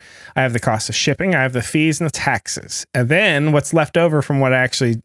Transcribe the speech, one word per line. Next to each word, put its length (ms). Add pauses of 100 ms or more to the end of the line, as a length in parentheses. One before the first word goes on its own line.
(360)
I 60
have 120
the 60
cost 300
of 60
shipping. 400
I 80
have 100
the 80
fees 380
and 80
the 40
taxes. 840
And 160
then 420
what's 220
left 240
over 240
from 180
what 140
I 40
actually 460